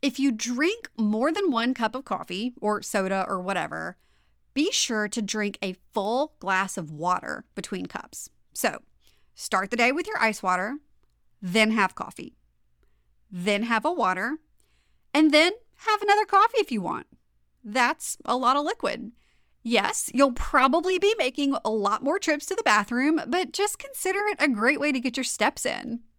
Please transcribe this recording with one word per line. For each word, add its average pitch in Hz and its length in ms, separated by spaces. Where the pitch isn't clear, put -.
If 277 160
you 277 120
drink 277 640
more 220 360
than 392 180
one 240 240
cup 226 220
of 269 100
coffee 208 560
or 208 220
soda 190 440
or 185 140
whatever, 165 560
be 311 180
sure 214 360
to 220 140
drink 208 420
a 185 120
full 233 460
glass 190 380
of 156 140
water 170 520
between 185 320
cups. - 420
So - 300
start - 380
the 240 60
day 240 140
with 339 140
your 427 160
ice 220 220
water, 190 340
then 214 300
have 208 240
coffee, - 420
then 202 340
have 233 200
a 311 80
water, 233 460
and 302 180
then 320 200
have 427 220
another 415 240
coffee 427 340
if 381 120
you 214 100
want. - 260
That's 247 600
a 240 140
lot 254 180
of 294 80
liquid. 302 480
Yes, 226 520
you'll 277 180
probably 311 680
be 403 200
making 277 380
a 220 40
lot 214 340
more 311 160
trips 302 280
to 381 80
the 440 80
bathroom, 247 640
but 330 240
just - 280
consider 392 480
it 403 140
a 302 60
great 247 320
way 294 120
to 262 80
get 240 180
your 262 60
steps - 420
in. - 340